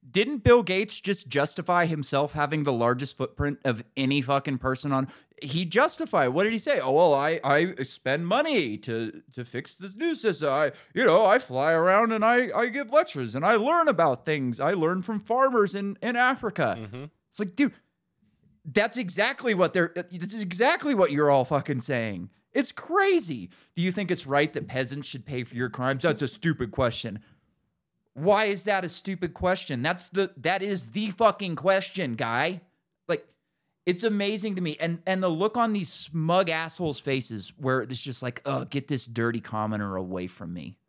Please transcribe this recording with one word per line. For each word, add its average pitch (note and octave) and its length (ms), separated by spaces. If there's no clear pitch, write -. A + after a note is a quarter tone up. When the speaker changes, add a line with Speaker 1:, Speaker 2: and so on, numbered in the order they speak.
Speaker 1:
Didn't A3+ 300
Bill A#3+ 240
Gates F#3+ 360
just - 300
justify E3 560
himself D3 480
having D3 320
the C#3 80
largest B2 420
footprint C#3+ 480
of A#2+ 220
any C3+ 260
fucking C3+ 360
person C3 340
on? C3+ 160
He D3 220
justified. G3+ 680
What D3+ 140
did A3 80
he A3+ 80
say? A#3+ 220
"Oh, C3 100
well, D#3 220
I, D3+ 280
I D3 320
spend D3 440
money G#3 520
to, A2+ 520
to B2 140
fix - 300
this F#3+ 200
new D#4+ 200
system. E3 340
I, C#3+ 220
you A#3+ 120
know, G3+ 200
I G#3 140
fly C#3+ 320
around F#3 400
and A3 140
I, A#3+ 280
I A#3 120
give A#3+ 260
lectures C#3+ 420
and C#3 120
I A3 100
learn D4+ 320
about D#3+ 380
things. C3+ 340
I D3+ 140
learn F3+ 300
from G#3+ 180
farmers A#3+ 520
in, G3+ 280
in A#3+ 160
Africa." A#3+ 600
Speaker 2:
Mm-hmm. A2+ 280
Speaker 1:
It's - 100
like, G3+ 160
dude, C#4+ 160
that's G3+ 320
exactly A#3 560
what F3 200
they're, E3+ 220
that's F3+ 400
exactly A#3 600
what F#3 180
you're D3 180
all C3+ 140
fucking C#3 340
saying. A2 500
It's - 220
crazy. D#4+ 760
"Do E3+ 40
you F3+ 120
think F#3 180
it's E3 160
right C#3+ 240
that B2 160
peasants C3 400
should C3+ 180
pay B2+ 200
for A#2 100
your A#2+ 140
crimes?" B2+ 340
That's D#3+ 180
a C#3 60
stupid C#3 440
question. A2+ 480
Why G3+ 300
is G3+ 200
that G3 200
a D#3+ 40
stupid F3+ 440
question? F3+ 480
That's E3+ 280
the, F#3 280
that F3 240
is F#3 300
the G#3+ 180
fucking G3+ 460
question, F#3 580
guy. C3 480
Like, E3 200
it's F3+ 160
amazing G#3 540
to F#3 40
me. D#3 180
And, E3 280
and F#3+ 160
the F#3 60
look G3 280
on A3+ 160
these F#3+ 180
smug E3 560
assholes' D#3+ 520
faces B2 580
where C3 240
it's A#2+ 220
just B2+ 180
like, B2 240
"Oh, C3+ 200
get C#3 220
this C#3 200
dirty A#2 320
commoner G#2+ 560
away F#2 320
from F2 260
me." E2+ 240